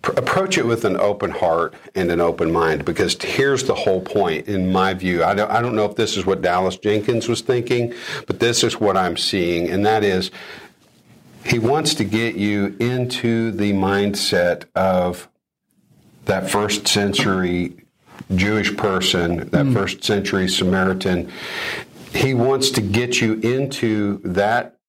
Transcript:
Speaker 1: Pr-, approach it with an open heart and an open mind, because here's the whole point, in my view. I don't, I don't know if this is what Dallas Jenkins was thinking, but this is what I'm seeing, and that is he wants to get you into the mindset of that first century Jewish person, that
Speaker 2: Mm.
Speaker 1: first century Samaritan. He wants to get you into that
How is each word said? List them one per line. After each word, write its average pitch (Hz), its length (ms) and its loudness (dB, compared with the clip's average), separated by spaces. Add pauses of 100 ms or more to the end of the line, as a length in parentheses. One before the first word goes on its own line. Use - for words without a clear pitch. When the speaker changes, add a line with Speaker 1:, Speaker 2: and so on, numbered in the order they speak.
Speaker 1:
Pr-, - 80 -2
approach 185 480 0
it 117 80 0
with 113 180 0
an 95 120 2
open 101 340 0
heart 82 420 0 (220)
and 87 160 0
an 85 100 2
open 82 300 0
mind, 80 340 0
because 87 340 0
here's 135 440 0
the 110 100 0
whole 95 280 0
point, 87 460 -2
in 92 240 0
my 95 220 2
view. 92 300 0
I 92 100 2
don't, 104 160 0
I 117 140 2
don't 120 120 -2
know 107 100 2
if 101 100 -4
this 110 200 0
is 92 120 -2
what 92 160 0
Dallas 90 340 2
Jenkins 107 500 0
was 117 140 -2
thinking, 120 500 0 (360)
but - 120 -4
this 117 240 2
is 113 160 0
what 101 160 2
I'm 90 220 0
seeing, 87 500 0
and 95 200 0
that 107 160 2
is 92 260 0 (1120)
he 123 140 0
wants 143 380 2
to 117 80 -2
get 110 320 0
you 101 440 0
into 120 720 0
the 101 220 0
mindset 98 920 0 (100)
of 92 520 0 (1000)
that 95 260 -2
first 104 360 0
century 92 880 0 (600)
Jewish 104 420 2
person, 92 600 0 (120)
that - 160 2
Speaker 2:
Mm. 131 80 2
Speaker 1:
first 98 300 -2
century 101 440 0
Samaritan. 92 840 0 (840)
He 131 200 0
wants 131 380 2
to 113 100 0
get 117 380 0
you 110 220 2
into 113 840 0
that 101 540 0 (120)